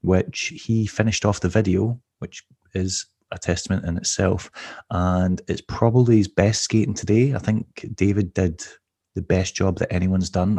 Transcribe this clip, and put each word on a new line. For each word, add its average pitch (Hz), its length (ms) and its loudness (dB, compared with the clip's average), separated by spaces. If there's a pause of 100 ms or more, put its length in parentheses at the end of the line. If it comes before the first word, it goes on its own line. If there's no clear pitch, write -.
which - 540 0
he 110 320 -2
finished 107 400 0
off 104 140 0
the 95 80 0
video, 104 520 0 (200)
which - 240 -12 (280)
is 92 320 -4 (280)
a 90 60 -10
testament 92 460 -2
in 85 120 -4
itself. 92 520 0 (420)
And 90 580 0
it's - 140 -4
probably 117 560 4
his 98 100 2
best 104 340 2
skating - 320 0
today. 123 400 2
I 117 40 -2
think - 560 -4
David 98 380 0
did 90 320 0 (500)
the 95 60 -4
best 92 340 0
job 95 240 0
that - 140 -2
anyone's 92 380 0
done 95 280 0